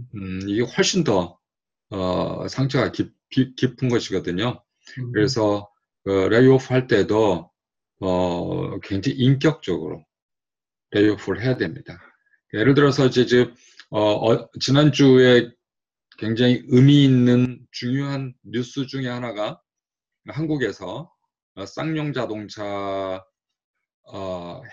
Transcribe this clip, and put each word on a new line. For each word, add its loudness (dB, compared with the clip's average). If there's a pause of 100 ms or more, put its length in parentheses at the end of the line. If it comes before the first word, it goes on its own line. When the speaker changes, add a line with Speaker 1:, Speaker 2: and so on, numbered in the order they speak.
(140)
Speaker 1:
음, -8
이게 -2
훨씬 -2
더, -2 (520)
어, -4
상처가 -2
깊-, -4 (180)
깊-, 0
깊은 -2
것이거든요. -4 (380)
Speaker 2:
음. -10
Speaker 1:
그래서 0 (360)
그 -4 (180)
레이오프 6
할 0
때도, 0 (500)
어, -4
굉장히 -6
인격적으로 0 (920)
레이오프를 0
해야 0
됩니다. -8 (560)
예를 4
들어서 4
이제, 2
이제, 2 (380)
어, -2
어, 0 (120)
지난주에 6 (680)
굉장히 0
의미 6
있는 2
중요한 -8
뉴스 -8
중에 -8
하나가 -8 (640)
한국에서, -6 (440)
어, -14
쌍용 -6
자동차, -8 (880)
어, -10 (100)